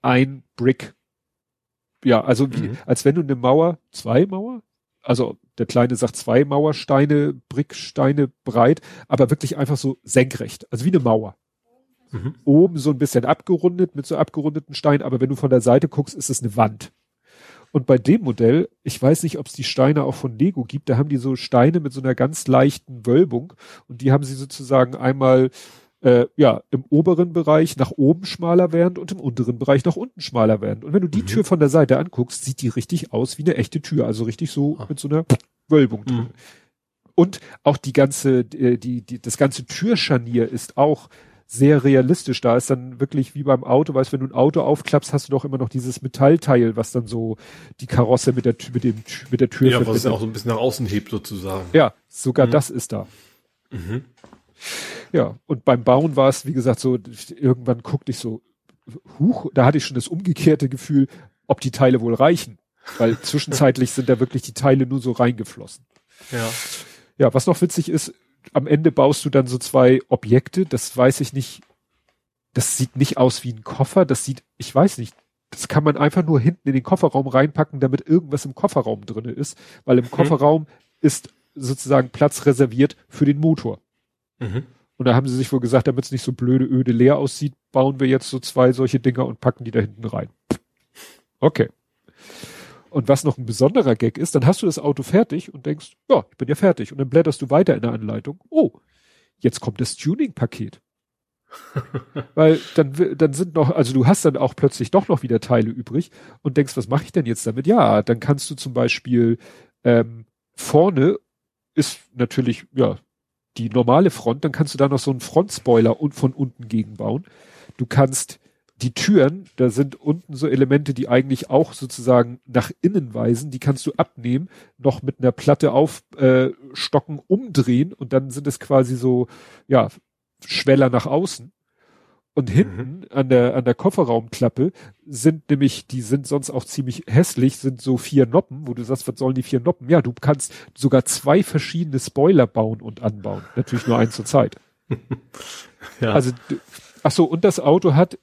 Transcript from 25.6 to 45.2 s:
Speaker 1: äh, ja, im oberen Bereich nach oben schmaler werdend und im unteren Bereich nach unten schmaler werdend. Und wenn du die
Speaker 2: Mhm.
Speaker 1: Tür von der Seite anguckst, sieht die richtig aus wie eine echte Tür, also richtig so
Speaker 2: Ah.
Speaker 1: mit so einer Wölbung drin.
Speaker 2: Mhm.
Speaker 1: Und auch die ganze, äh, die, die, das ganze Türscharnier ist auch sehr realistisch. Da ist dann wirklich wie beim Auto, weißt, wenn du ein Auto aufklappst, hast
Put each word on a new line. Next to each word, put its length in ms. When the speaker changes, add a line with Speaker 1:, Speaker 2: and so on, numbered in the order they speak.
Speaker 1:
äh, 240
ja, 340
im 200
oberen 420
Bereich 460
nach 140
oben 340
schmaler 460
werdend 260
und 140
im 80
unteren 380
Bereich 280
nach 100
unten 240
schmaler 400
werdend. 240
Und 80
wenn 80
du 80
die 140
Speaker 2:
Mhm. 60
Speaker 1:
Tür 180
von 140
der 100
Seite 260
anguckst, 480
sieht 160
die 80
richtig 460
aus 240
wie 60
eine 120
echte 240
Tür, 240
also 200
richtig 260
so 280
Speaker 2:
Ah. 120
Speaker 1:
mit 100
so 80
einer 160
Wölbung 360
drin. 120
Speaker 2:
Mhm. 140
Speaker 1:
Und 260
auch 160
die 160
ganze, 460
äh, 360
die, 240
die, 220
das 160
ganze 260
Türscharnier 840
ist 260
auch 320
sehr 380
realistisch. 560
Da 160
ist 140
dann 300
wirklich 340
wie 80
beim 220
Auto, 300
weißt, 180
wenn 80
du 60
ein 60
Auto 300
aufklappst, 500
hast 160